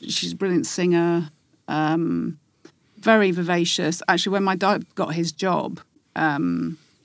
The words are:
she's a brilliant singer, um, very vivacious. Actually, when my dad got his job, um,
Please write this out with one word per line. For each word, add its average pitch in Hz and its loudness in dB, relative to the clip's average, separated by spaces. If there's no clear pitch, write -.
she's 175 -4
a - -10
brilliant 180 0
singer, 170 0
um, 160 -2
very 214 4
vivacious. 175 0
Actually, 185 2
when 196 0
my 190 2
dad 196 2
got 160 -2
his 170 -2
job, 175 -2
um, 143 -2